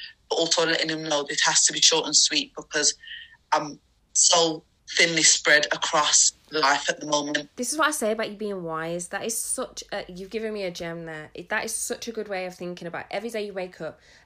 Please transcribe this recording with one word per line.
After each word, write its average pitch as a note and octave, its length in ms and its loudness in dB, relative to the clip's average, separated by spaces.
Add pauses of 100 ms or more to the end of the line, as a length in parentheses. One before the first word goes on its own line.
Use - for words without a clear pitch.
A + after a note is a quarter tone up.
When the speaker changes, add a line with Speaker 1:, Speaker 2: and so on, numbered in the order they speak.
(300)
Speaker 1:
but - 60 0
also E3 280 2
letting D#3+ 260 0
him D#3 120 -4
know D3 220 -2
this D3 200 -2
has - 220 4
to D#3+ 60 2
be D#3 80 -6
short D#3 260 4
and D3 80 -4
sweet, - 420 2
because - 380 -2 (580)
I'm D3+ 280 -2 (320)
so E3 500 4 (340)
thinly E3 280 4
spread D3+ 480 6
across - 600 4 (200)
life C#3+ 360 2
at - 120 -4
the D3 60 -8
moment. D3 500 -2
Speaker 2:
This B3 160 -4
is D4+ 60 -2
what D4+ 100 4
I - 20 2
say A3+ 220 0
about A3 180 -2
you G#3 60 -14
being G3+ 260 -6
wise. E3 460 -6
That G3 160 -8
is A3+ 120 -4
such - 460 -6 (100)
a, G3+ 160 -6
you've F#3 220 -14
given A3 240 -6
me G#3 80 -6
a F3+ 80 -4
gem E3+ 360 -10
there. D#3 280 -12
It, F3 140 -14
that G#3+ 160 -2
is A3+ 100 -6
such - 320 -6
a A#3 60 -8
good G#3+ 160 -8
way F#3 180 -4
of F3+ 80 -10
thinking F3 320 -10
about E3 160 -8
it. - 80 -12
Every G#3 200 -6
day G#3+ 160 -6
you G3+ 60 -12
wake F#3 280 -8
up, D#3+ 180 -10 (280)